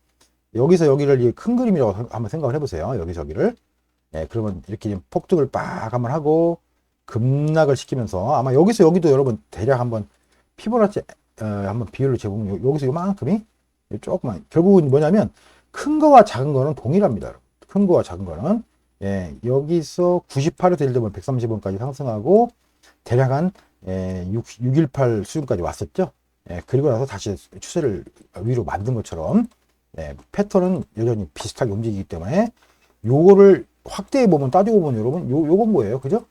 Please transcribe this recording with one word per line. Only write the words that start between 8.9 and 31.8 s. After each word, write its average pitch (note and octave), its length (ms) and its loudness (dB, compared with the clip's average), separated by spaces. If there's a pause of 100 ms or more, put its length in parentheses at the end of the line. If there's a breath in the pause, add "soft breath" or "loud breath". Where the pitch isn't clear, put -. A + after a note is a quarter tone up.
여러분 C3 400 0
대략 A#2+ 300 -2
한번 A2+ 280 -6 (480)
피보나치, G#3+ 440 0 (400)
어, A2 40 -8
한번 G#2 420 -4
비율로 C3+ 300 -2
재보면 G#2+ 320 -6
요-, G2 200 -4
여기서 C#3 180 -2
요만큼이 F3+ 580 -4 (560)
조그만, A2+ 500 -8
결국은 E3+ 400 4
뭐냐면 D3+ 420 2 (380 soft breath)
큰 D4+ 280 -4
거와 C#4+ 260 10
작은 C#3 280 -4
거는 C#3 220 0
동일합니다. B2+ 600 -2 (340)
큰 G3+ 180 0
거와 D#3+ 160 4
작은 F#2 220 -10
거는, A#2+ 380 -4 (400)
예, F#2+ 320 -4 (100)
여기서 D#3+ 840 0
구십팔에서 D#3+ 560 0
예를 C3 80 0
들면 A#2 200 -2
백삼십 A#2 380 -4
원까지 G2 280 -4
상승하고 C#3 720 0 (520 soft breath)
대략 B2+ 300 2
한, E3 180 0 (380 soft breath)
예, F#2 420 -6
육, A#2 140 -6 (180)
육 B2+ 140 0
일팔 B2 480 0
수준까지 B2 380 -4
왔었죠. - 500 -6 (380)
예, F2 160 -10
그리고 C#3 240 0
나서 A#2+ 160 -2
다시 G2+ 300 -8 (240)
추세를 C3 440 -4 (380)
위로 A#2 220 -2
만든 A2+ 300 -4
것처럼, A2 520 -2 (520)
예, D2 180 -10 (160)
패턴은 F#3 520 0 (120)
여전히 A2 360 -2
비슷하게 - 400 -6
움직이기 G#2 320 -6